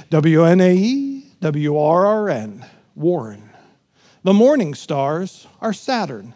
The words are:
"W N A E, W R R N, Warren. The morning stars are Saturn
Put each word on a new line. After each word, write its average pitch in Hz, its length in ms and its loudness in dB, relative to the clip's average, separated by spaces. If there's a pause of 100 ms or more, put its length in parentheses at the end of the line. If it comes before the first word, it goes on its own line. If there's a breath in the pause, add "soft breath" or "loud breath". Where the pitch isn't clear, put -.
"W 160 360 4
N 180 160 6
A 185 120 4
E, 269 520 -2 (160)
W 147 360 -2
R 165 280 2
R 214 240 -2
N, 110 360 -8 (300 soft breath)
Warren. 123 540 -6 (720 soft breath)
The 185 100 2
morning 220 400 2
stars 151 720 -6 (160)
are 220 120 -4
Saturn 139 640 -6